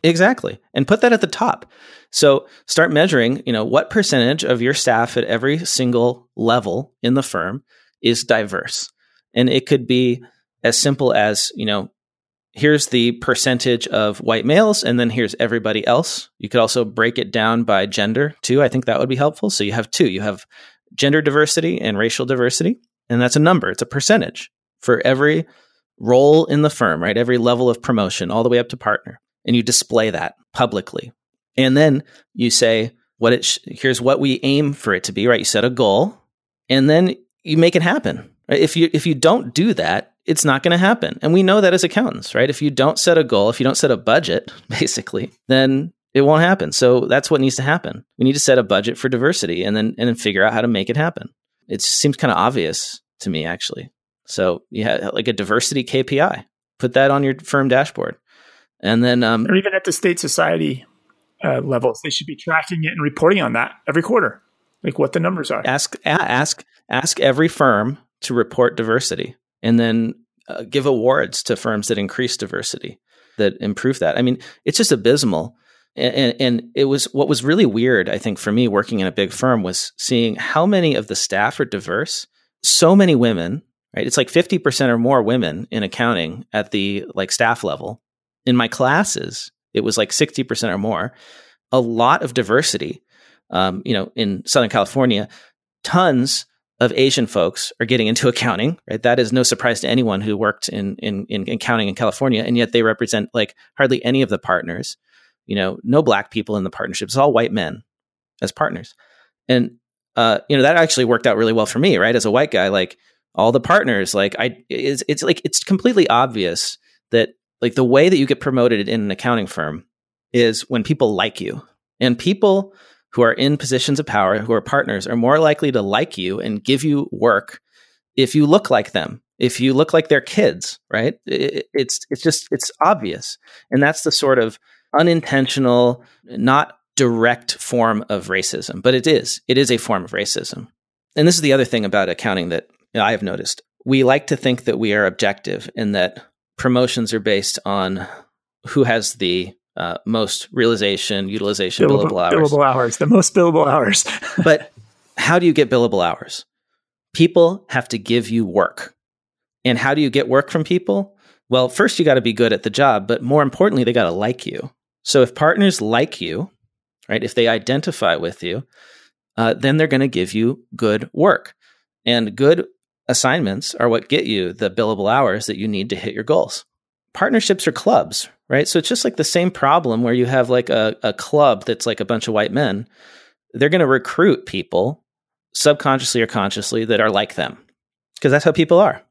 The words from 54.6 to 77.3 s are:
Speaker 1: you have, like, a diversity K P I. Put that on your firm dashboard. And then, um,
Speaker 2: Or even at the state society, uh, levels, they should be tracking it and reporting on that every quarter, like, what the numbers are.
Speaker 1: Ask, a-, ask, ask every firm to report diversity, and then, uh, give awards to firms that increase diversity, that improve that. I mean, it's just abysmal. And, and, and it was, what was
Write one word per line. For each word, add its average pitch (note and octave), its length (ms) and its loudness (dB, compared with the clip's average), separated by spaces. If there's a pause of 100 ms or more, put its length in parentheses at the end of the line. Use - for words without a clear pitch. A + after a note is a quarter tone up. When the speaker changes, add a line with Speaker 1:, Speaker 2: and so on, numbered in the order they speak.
Speaker 1:
you G#2+ 140 -6
have, - 300 -4
like, A2+ 160 -4
a A#2 40 -2
diversity G#2+ 500 -2
K C3 200 -2
P C#3 160 -2
I. - 260 -2 (340)
Put B2 140 -2
that C3+ 180 4
on C#3 120 2
your C3+ 160 -2
firm C#3 300 -2
dashboard. B2+ 480 -2 (600)
And A2+ 240 2
then, B2 200 2
um, A2+ 240 0
Speaker 2:
Or - 80 2
even G3 180 0
at F#3+ 120 -2
the E3+ 60 0
state F3 280 -2
society, D#3 680 -2 (580)
uh, C3 180 -2
levels, B2+ 420 -2
they D3+ 80 -6
should C#3+ 160 -8
be D#3 80 -12
tracking D#3+ 480 -4
it D#3+ 80 -4
and D#3+ 100 -8
reporting D#3+ 400 2
on B2 120 -2
that A#2 180 -2 (160)
every D#3+ 160 0
quarter, F#3+ 400 -2 (400)
like, D#3 160 -6
what C#3 140 0
the E3+ 60 0
numbers E3 300 -4
are. B2+ 160 -4
Speaker 1:
Ask, C3+ 300 -4 (100)
a-, - 40 0
ask, D3+ 540 -2 (240)
ask C3+ 320 -2
every C3+ 280 2
firm B2+ 500 0 (240)
to B2+ 140 -6
report A#2+ 420 0
diversity, A#2 580 -4 (280)
and A#2 160 4
then, A2+ 340 0 (340)
uh, - 220 -10
give C3+ 160 -2
awards B2+ 580 0
to A#2 120 -2
firms G#2+ 320 -4
that G#2 100 -2
increase G#2 400 -4
diversity, - 600 -10 (400)
that G2+ 220 2
improve A2+ 360 -2
that. D#2+ 180 0
I - 60 -2
mean, B2+ 160 0 (260)
it's - 140 -2
just - 140 2
abysmal. A2+ 640 0 (400)
And, B2 180 -2
and, B2 260 0
and A#2+ 240 0 (120)
it C#3 100 2
was, C3+ 200 0
what C#3+ 220 -2
was C3 160 0